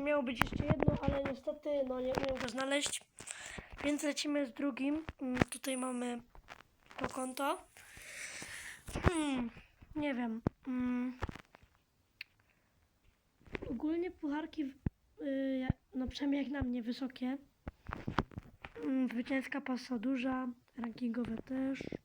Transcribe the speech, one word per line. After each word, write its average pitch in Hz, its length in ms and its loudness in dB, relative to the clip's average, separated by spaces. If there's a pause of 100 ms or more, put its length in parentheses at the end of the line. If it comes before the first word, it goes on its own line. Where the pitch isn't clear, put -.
miało 294 180 4
być 233 200 -2
jeszcze - 220 2
jedno, 294 360 6
ale 277 220 4
niestety, 294 460 -2 (180)
no, 254 120 0
nie 254 140 0
umiem 262 280 0
go 254 80 -2
znaleźć. 269 520 0 (840)
Więc 294 200 2
lecimy 285 420 2
z 226 80 -6
drugim. 285 520 0 (160)
Mm, 254 180 0 (100)
tutaj - 280 -4
mamy 247 440 -2 (760)
to - 100 2
konto. 269 560 -2 (1400)
Hmm, 269 460 4 (460)
nie 294 180 2
wiem. 233 280 0 (260)
Mm. 247 520 -2 (2500)
Ogólnie 330 420 0
pucharki, 311 540 -2
w-, 269 100 -6 (460)
y, 269 380 2
ja-, 254 180 4 (160)
no 254 140 0
przynajmniej 277 360 0
jak 240 80 -2
na 277 100 0
mnie, 247 220 0
wysokie. 254 540 -2 (1500)
Mm, 262 260 4
zwycięska 254 520 0
pasa 247 380 -2
duża, 254 480 2 (300)
rankingowe 233 600 0
też. 262 420 0 (260)